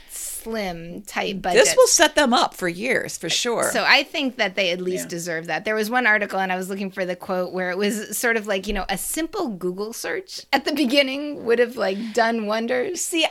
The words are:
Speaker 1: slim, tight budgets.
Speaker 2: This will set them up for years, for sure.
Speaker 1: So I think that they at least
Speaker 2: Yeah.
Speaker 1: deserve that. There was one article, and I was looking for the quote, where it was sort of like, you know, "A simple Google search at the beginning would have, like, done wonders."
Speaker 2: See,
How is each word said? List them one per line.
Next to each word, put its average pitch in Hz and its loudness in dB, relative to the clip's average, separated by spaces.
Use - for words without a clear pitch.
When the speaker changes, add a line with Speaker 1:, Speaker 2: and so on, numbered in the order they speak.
Speaker 1:
slim, 185 -8
tight 196 -4
budgets. 202 6
Speaker 2:
This 330 4
will 508 10
set 302 6
them 277 6
up 285 2
for 180 -4
years, 196 -2
for 165 -6
sure. 240 0
Speaker 1:
So 208 0
I 254 6
think 285 -4
that 196 0
they 190 0
at 180 -2
least 185 -4
Speaker 2:
Yeah. - -12
Speaker 1:
deserve 170 -6
that. 160 -4
There 220 0
was 214 0
one 247 2
article, 208 2
and 190 0
I 185 0
was 185 -6
looking 196 -6
for 190 -4
the 180 -2
quote, 185 -4
where 180 -2
it 180 -4
was 208 -2
sort 226 2
of 208 -4
like, 196 -2
you 208 -4
know, 190 -4
"A 190 -4
simple 320 -4
Google 185 -6
search - -8
at 262 0
the - -2
beginning 285 0
would 233 4
have, 240 2
like, 208 -4
done 226 2
wonders." 233 -2
Speaker 2:
See, 320 0